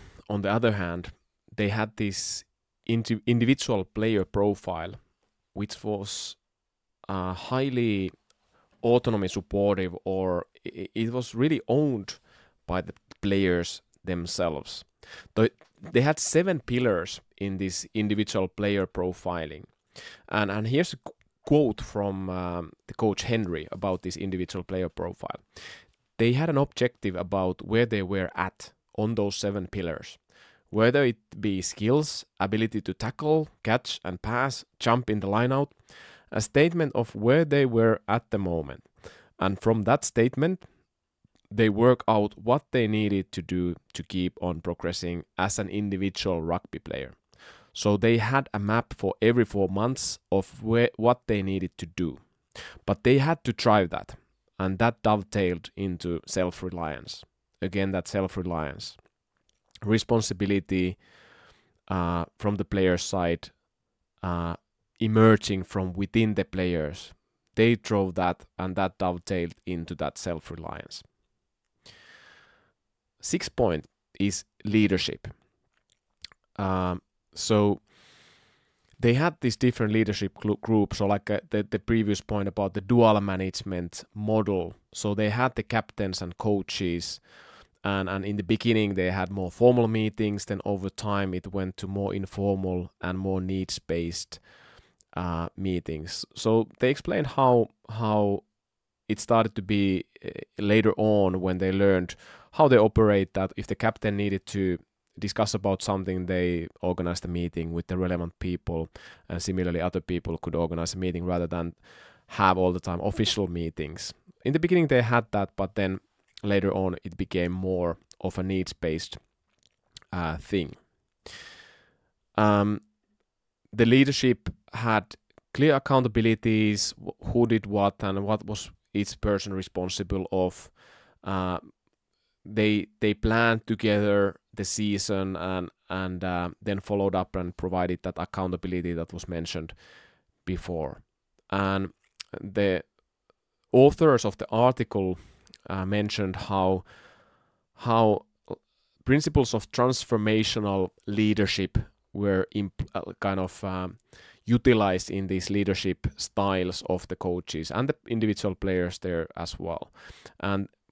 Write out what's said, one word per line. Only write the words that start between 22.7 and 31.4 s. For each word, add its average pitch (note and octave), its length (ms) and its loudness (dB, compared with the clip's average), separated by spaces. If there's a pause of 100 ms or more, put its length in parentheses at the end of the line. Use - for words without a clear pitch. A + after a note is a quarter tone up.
the - 60 -18
coach G#2+ 280 0
Henry F#2 500 -2
about F#2 300 -4
this F2+ 140 -8
individual F#2 460 -6
player F#2 260 -4
profile. - 520 -10 (800)
They A#2 140 4
had D#3 180 0
an C#3 80 0
objective A#2+ 580 -2
about F2+ 460 -2
where A2 240 2
they G#2+ 160 -2
were F#2 320 -2
at - 380 -6 (240)
on A2 180 0
those G2+ 220 -2
seven G2+ 320 -4
pillars. E2+ 500 -8 (520)
Whether B2 340 4
it - 360 -2